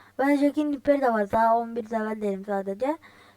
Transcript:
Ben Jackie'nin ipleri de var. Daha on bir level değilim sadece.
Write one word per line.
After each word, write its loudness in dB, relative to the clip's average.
Ben 4
Jackie'nin 0
ipleri 2
de 4
var. 0
Daha 4
on -6
bir -8
level -4
değilim -4
sadece. -4